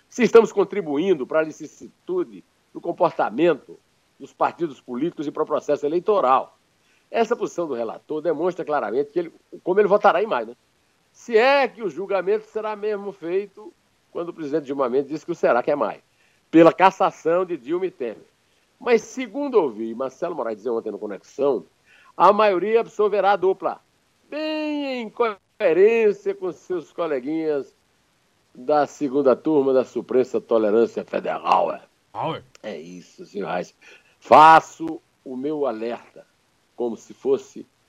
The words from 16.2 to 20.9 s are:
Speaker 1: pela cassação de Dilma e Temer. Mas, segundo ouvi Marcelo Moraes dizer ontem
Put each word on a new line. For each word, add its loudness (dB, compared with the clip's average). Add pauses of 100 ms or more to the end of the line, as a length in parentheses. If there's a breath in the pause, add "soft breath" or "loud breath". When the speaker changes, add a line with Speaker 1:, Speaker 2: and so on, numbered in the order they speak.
Speaker 1:
pela 8
cassação 2
de -8
Dilma -6
e -6
Temer. -10 (540)
Mas, 2
segundo -8
ouvi 0
Marcelo -8
Moraes -6
dizer -8
ontem -4